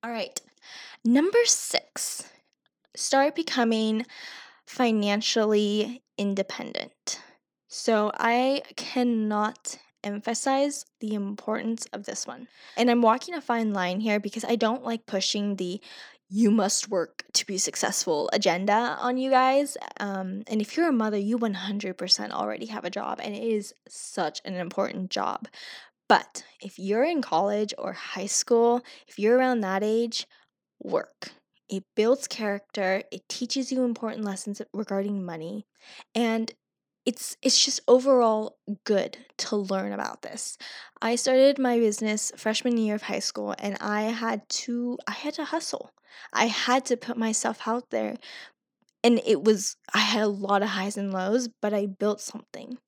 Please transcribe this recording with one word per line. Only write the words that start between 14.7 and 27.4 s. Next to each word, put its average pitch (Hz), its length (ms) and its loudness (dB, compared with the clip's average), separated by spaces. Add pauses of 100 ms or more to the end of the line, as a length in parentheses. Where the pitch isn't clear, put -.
like 233 220 -6
pushing 202 520 -2
the 185 240 -6 (480)
"you 208 220 4
must 208 380 2
work 185 440 -4
to - 120 0
be 196 120 -6
successful" - 760 0
agenda 202 680 2
on 247 160 0
you 262 140 -2
guys. 262 460 4 (220)
Um, 196 480 -6
and 214 140 0
if - 160 -4
you're 330 120 4
a 285 40 4
mother, 214 240 2
you 208 200 0
one 220 180 0
hundred 190 420 -6
percent - 360 -2
already 107 340 -4
have 220 180 -8
a 180 40 -2
job, - 340 -6
and 208 120 -8
it 214 80 -8
is 214 300 -2 (140)
such - 580 -6
an 190 100 -8
important 185 540 -4
job. - 380 -4 (600)
But - 360 0 (180)
if - 180 -16
you're 202 240 0
in 320 180 0
college 208 560 0